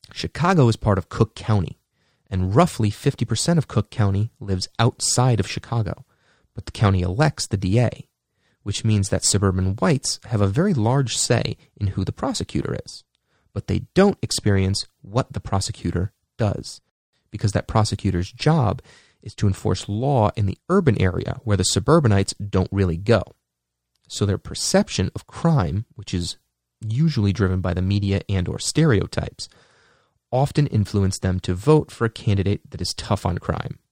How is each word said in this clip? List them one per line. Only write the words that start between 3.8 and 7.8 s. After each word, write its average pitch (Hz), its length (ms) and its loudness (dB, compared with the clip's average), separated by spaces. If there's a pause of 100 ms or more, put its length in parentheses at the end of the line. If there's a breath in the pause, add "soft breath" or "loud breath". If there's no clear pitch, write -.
County 101 500 0
lives 98 280 -4 (100)
outside 123 600 2
of - 100 -2
Chicago, - 560 -6 (500)
but - 120 -14
the - 60 -12
county 95 300 2
elects 110 440 -2
the - 100 -4
D 95 220 0
A, - 300 -2 (560)